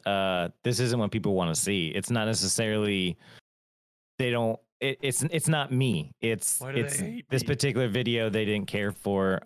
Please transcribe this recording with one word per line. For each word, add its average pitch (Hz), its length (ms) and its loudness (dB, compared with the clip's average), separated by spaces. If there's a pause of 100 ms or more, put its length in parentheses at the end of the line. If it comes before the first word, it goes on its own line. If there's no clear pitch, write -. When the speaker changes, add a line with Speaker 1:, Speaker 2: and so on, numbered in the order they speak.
Speaker 1:
uh, 95 440 2 (140)
"This 117 160 0
isn't 123 200 2
what 104 120 0
people 104 220 0
wanna 85 220 2
see." 92 340 0
It's 98 200 -4
not 117 160 0
necessarily, 104 920 0 (1040)
they 123 120 0
don't, 117 280 0 (220)
it, 135 200 0
it's, 127 220 0
it's 160 240 0
not 143 240 2
me. 127 400 0 (100)
It's, 113 380 -2
Speaker 2:
Why 131 140 -8
do 131 80 0
they 143 60 -2
Speaker 1:
it's - 120 -4
Speaker 2:
hate 226 300 -8
Speaker 1:
this 131 140 0
Speaker 2:
me? - 40 -4
Speaker 1:
particular 131 400 0
video 113 420 0
they 110 140 2
didn't 104 240 0
care 104 240 -2
for. 95 540 0